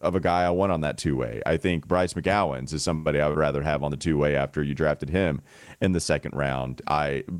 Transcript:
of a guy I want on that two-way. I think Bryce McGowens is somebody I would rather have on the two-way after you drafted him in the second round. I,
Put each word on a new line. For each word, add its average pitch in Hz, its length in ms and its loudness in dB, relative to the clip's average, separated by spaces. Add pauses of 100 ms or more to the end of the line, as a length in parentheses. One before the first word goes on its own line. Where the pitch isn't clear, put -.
of 90 140 0
a 92 40 4
guy 87 240 2
I 87 60 4
want 92 220 2
on 82 100 0
that 73 160 -2
two-way. 62 480 -2
I 82 120 2
think 85 300 0
Bryce 90 280 2
McGowens 80 580 0
is 71 80 -4
somebody 78 400 0
I 76 60 4
would 76 100 0
rather 71 240 2
have 71 220 0
on 73 80 -2
the 69 60 -6
two-way 73 380 2
after 69 280 0
you 71 100 -2
drafted 76 380 0
him 90 280 2 (420)
in 95 100 2
the 85 80 2
second 73 360 -2
round. 65 520 -4
I, 71 360 0 (160)